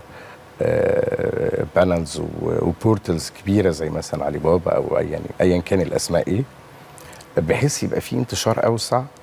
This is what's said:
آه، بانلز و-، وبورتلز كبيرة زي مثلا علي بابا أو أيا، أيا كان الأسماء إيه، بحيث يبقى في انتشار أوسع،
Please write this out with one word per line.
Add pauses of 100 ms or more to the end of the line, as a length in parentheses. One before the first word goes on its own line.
(640)
آه، (120)
بانلز
و-، (180)
وبورتلز (100)
كبيرة
زي
مثلا
علي
بابا
أو
أيا، (200)
أيا
كان
الأسماء
إيه، (920)
بحيث
يبقى
في
انتشار
أوسع، (200)